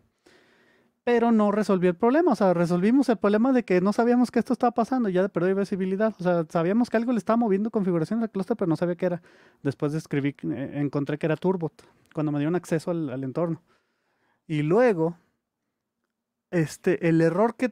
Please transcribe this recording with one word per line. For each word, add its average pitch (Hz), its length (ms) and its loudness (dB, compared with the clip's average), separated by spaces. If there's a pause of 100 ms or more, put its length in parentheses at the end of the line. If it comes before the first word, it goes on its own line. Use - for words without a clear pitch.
(1040)
Pero 233 300 2
no 208 180 4
resolvió 196 400 2
el 175 60 -2
problema, 285 360 2
o - 20 2
sea, 185 200 4
resolvimos 180 560 2
el 208 80 0
problema 214 340 2
de 240 120 2
que 180 160 2
no 202 120 2
sabíamos 240 380 2
que - 80 -2
esto 226 160 0
estaba 240 180 0
pasando, 240 380 -2
ya 180 120 2
de 202 60 0
perdió 185 260 0
visibilidad, 196 640 -2
o 175 40 -10
sea, 170 260 0
sabíamos 190 400 0
que - 80 0
algo 233 160 -2
le 226 60 -2
estaba 220 180 0
moviendo 220 340 0
configuraciones 190 520 -2
al 220 80 -6
clúster, 196 260 -4
pero 190 120 -4
no 156 80 0
sabía 175 200 -4
qué 185 100 -4
era. 175 160 -4 (400)
Después 143 300 -4
de 160 60 -4
escribir, 143 460 -4
eh, 143 320 -8
encontré 143 420 -4
que - 80 -4
era 156 100 0
Turbot, 180 380 -4 (400)
cuando 151 180 -2
me 147 60 -2
dieron 156 160 0
acceso 170 360 -4
al, 160 200 -4
al 135 120 -8
entorno. 156 400 -4 (840)
Y 151 160 -4
luego, 175 540 2 (1300)
este, 170 580 0
el 165 120 4
error 180 360 2
que 247 160 -2